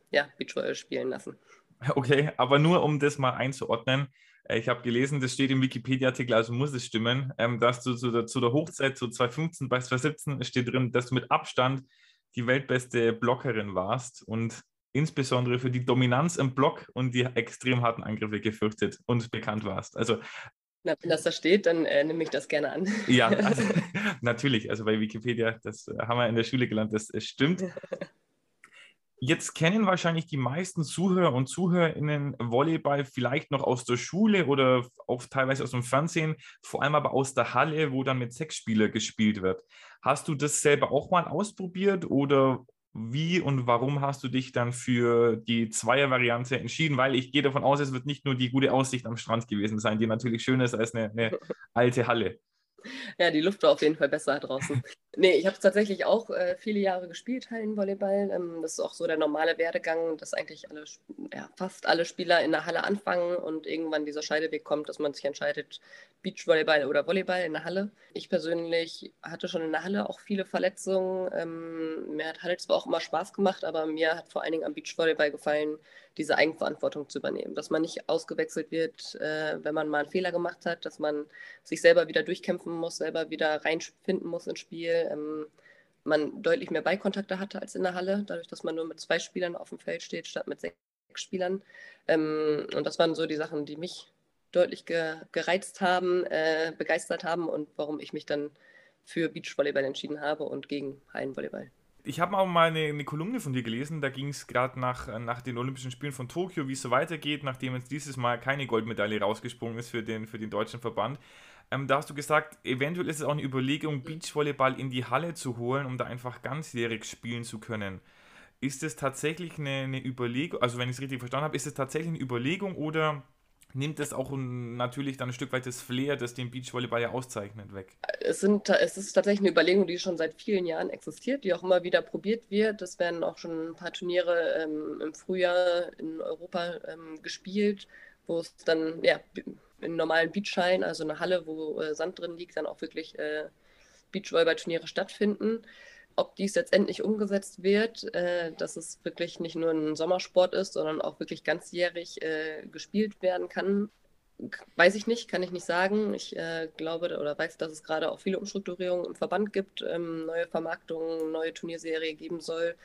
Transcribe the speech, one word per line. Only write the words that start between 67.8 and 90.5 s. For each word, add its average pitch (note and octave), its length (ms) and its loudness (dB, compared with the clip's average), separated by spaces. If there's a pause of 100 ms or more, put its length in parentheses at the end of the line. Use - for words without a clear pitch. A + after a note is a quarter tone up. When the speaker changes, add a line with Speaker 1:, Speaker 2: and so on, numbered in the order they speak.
Speaker 1:
Ich - 120 -8
persönlich E3 840 -2 (100)
hatte E3+ 260 -8
schon E3+ 140 -2
in D#3+ 100 -2
der D#3 120 -2
Halle G3+ 260 -2
auch - 100 -8
viele F#3+ 260 -2
Verletzungen. F#3 840 0
Ähm, E3 840 -6
mir D#3 140 -4
hat - 120 -12
Halle F3+ 160 -2
zwar F#3 200 2
auch - 100 -2
immer E3 120 2
Spaß E3 340 -4
gemacht, G3 320 2
aber D#3+ 200 -2
mir D#3+ 320 2
hat - 120 -14
vor - 120 -4
allen - 120 -2
Dingen D#3+ 100 0
am D3+ 100 -4
Beachvolleyball D#3 560 2
gefallen, D3+ 480 0 (400)
diese D3+ 200 2
Eigenverantwortung D3 720 0
zu C#3+ 100 -6
übernehmen. - 360 -4
Dass - 140 -6
man D#3+ 140 2
nicht - 260 -6
ausgewechselt D#3+ 640 -2
wird, D#3+ 440 -4
äh, D#3 480 -2
wenn D3+ 120 -2
man D#3 140 0
mal D3 120 2
einen D3 100 -6
Fehler F#3 200 -2
gemacht F3 340 -4
hat, E3+ 200 -4
dass - 120 -10
man D3+ 280 -2 (380)
sich - 180 -6
selber E3+ 260 10
wieder D#3+ 160 0
durchkämpfen F3 500 -4
muss, E3+ 240 -4
selber D#3 320 -4
wieder D#3 340 0
reinfinden E3 640 -2
muss E3+ 200 -6
ins D#3+ 120 -8
Spiel. E3 520 -2
Ähm, D3+ 360 -6 (560)
man D3+ 400 0
deutlich E3+ 260 2
mehr D#3 140 0
Ballkontakte F#3+ 560 -2
hatte - 220 -8
als - 120 -12
in F#3 100 -4
der F3+ 120 0
Halle, G3 320 0
dadurch, E3+ 200 -8
dass - 160 -12
man D#3+ 120 -4
nur E3 100 -4
mit D#3+ 140 -12
zwei - 180 0
Spielern F3 380 -4
auf - 140 -12
dem - 100 -14
Feld E3+ 240 -6
steht, E3+ 240 -10
statt - 200 -6
mit - 140 -8